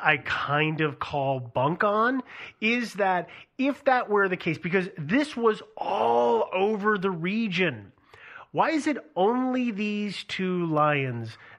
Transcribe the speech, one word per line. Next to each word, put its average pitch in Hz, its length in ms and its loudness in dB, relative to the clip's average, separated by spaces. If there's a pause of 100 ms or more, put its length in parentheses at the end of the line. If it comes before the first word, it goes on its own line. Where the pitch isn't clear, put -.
(140)
I 147 40 2
kind 151 640 0
of 147 180 -2
call 135 400 -2
bunk 127 440 0
on, 220 380 2 (380)
is 226 360 0
that 185 340 0 (280)
if 269 280 -2
that 254 240 2
were 202 200 4
the 180 80 -2
case, 160 200 -4
because 185 400 -2
this 220 380 0
was 226 260 0 (160)
all 233 760 2
over 208 440 2
the 190 140 0
region, 175 800 -2 (600)
why 190 200 2
is 311 160 0
it 277 100 0 (180)
only 247 560 2
these 208 520 -4
two 180 440 -2
lions 139 680 0 (220)